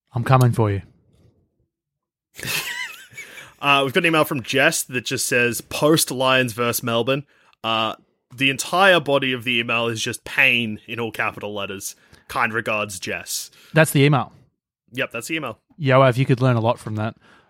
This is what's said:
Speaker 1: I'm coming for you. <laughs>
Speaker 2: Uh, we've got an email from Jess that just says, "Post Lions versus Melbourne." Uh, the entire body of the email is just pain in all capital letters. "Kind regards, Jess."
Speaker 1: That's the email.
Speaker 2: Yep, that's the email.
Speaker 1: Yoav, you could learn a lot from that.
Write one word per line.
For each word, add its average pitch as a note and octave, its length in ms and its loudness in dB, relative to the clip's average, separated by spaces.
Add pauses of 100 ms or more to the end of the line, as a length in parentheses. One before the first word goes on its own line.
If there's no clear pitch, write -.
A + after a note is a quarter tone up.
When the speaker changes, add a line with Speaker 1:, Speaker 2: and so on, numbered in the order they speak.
(140)
Speaker 1:
I'm A#2+ 80 -2
coming B2 300 6
for G#2+ 180 0
you. G2 120 -2 (1500)
<laughs> - 60 -14 (1200)
Speaker 2:
Uh, C#3 220 4
we've C3 80 -4
got C#3 100 2
an E3 60 -2
email D#3 160 2
from C#3+ 180 -4
Jess C3+ 400 0
that B2+ 220 -6
just C3 200 -4
says, A#2+ 360 0
"Post - 500 0
Lions C3 420 0
versus A#2+ 300 -2
Melbourne." A#2+ 420 -2 (380)
Uh, A2 320 -2 (400)
the C3+ 160 2
entire F3+ 480 4
body C3+ 340 0
of B2 120 -6
the A#2+ 160 0
email A#2 260 -2
is A2+ 160 -4
just - 220 -6
pain A#2+ 640 0
in A2+ 100 -8
all A2+ 140 -4
capital G#2 420 -6
letters. G2 400 -8 (320)
"Kind A#2+ 260 -2
regards, G#2 460 -4
Jess." - 540 -10 (200)
Speaker 1:
That's D#3 200 4
the C#3+ 100 4
email. C#3 300 2 (580)
Speaker 2:
Yep, A#2+ 220 -6
that's A#2+ 160 -10
the D#3+ 80 -6
email. C3 240 -8 (200)
Speaker 1:
Yoav, C3 360 4
you C3 100 2
could B2 140 2
learn B2+ 160 2
a A2+ 40 0
lot A2+ 200 0
from G#2+ 160 -8
that. G#2+ 180 -6 (340)